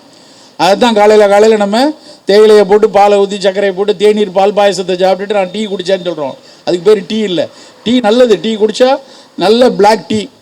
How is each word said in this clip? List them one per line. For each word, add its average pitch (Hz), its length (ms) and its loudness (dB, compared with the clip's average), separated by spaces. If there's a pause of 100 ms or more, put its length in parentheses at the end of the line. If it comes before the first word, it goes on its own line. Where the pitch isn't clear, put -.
(560)
அதுதான் 202 380 0
காலையில, 208 340 4
காலையில 214 280 4
நம்ம 214 360 -2 (320)
தேயிலையை 208 400 4
போட்டு, 208 260 2
பாலை 202 280 2
ஊத்தி, 202 200 -2
சர்க்கரையை 196 380 -2
போட்டு 202 200 -4
தேநீர் 208 360 0
பால் 196 200 0
பாயாசத்தை 190 440 -2
சாப்பிட்டுட்டு 185 360 -2
நான் 190 180 -2
டீ 208 160 -6
குடிச்சேன்னு 185 400 -6
சொல்றோம். 151 280 -6 (300)
அதுக்கு 175 280 0
பேரு 202 160 0
டீ 214 100 -4
இல்ல. 185 300 -4 (360)
டீ 247 160 0
நல்லது, 226 420 2
டீ 220 140 -4
குடிச்சா 214 400 0 (400)
நல்ல 233 340 2
பிளாக் 202 380 0
டீ. 214 180 -4 (160)